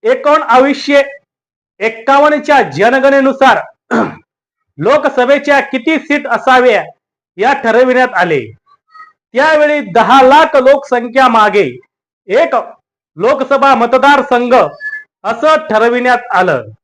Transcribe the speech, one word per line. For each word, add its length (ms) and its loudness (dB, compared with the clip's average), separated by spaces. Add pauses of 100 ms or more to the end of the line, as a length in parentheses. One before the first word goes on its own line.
एकोणावीसशे 960 0 (760)
एक्कावन्नच्या 800 0 (100)
जनगणनेनुसार 880 2 (300)
<clears throat> 80 -2 (800)
लोकसभेच्या 840 0
किती 360 -4
सीट 280 -6
असाव्या 560 0 (560)
या 140 0
ठरविण्यात 640 0
आले. 260 -2 (960)
त्यावेळी 460 0 (120)
दहा 300 2
लाख 340 4
लोकसंख्या 720 0
मागे 400 0 (600)
एक 260 0 (600)
लोकसभा 580 0
मतदारसंघ 800 0
असं 1160 -2
ठरविण्यात 600 0
आलं. 320 0 (220)